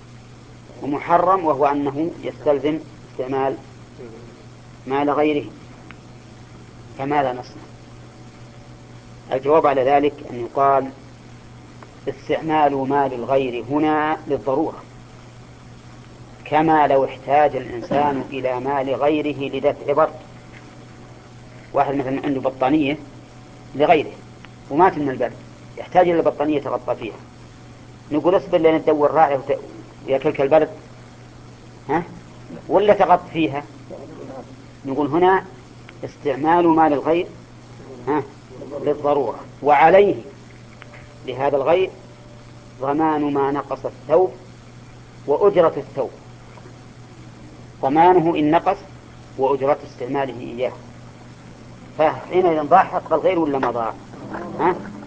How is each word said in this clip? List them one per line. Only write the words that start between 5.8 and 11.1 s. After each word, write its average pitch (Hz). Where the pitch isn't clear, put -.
فماذا 135
نصنع؟ -
الجواب 147
على 135
ذلك 143
أن 120
يقال: 135